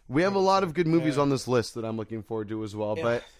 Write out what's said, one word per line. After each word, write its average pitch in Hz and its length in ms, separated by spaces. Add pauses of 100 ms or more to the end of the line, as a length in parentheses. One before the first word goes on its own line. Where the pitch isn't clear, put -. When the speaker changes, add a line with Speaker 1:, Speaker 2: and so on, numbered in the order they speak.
Speaker 1:
We 143 140
have 196 120
a 196 40
lot 190 240
of 175 100
good 165 140
movies 156 300
Speaker 2:
Yeah. 143 60
Speaker 1:
on 143 60
this 135 180
list 120 280
that 117 100
I'm 110 140
looking 110 240
forward 110 260
to 110 160
as 104 100
well, 107 220
Speaker 2:
Yeah. 120 60
Speaker 1:
but 120 220 (160)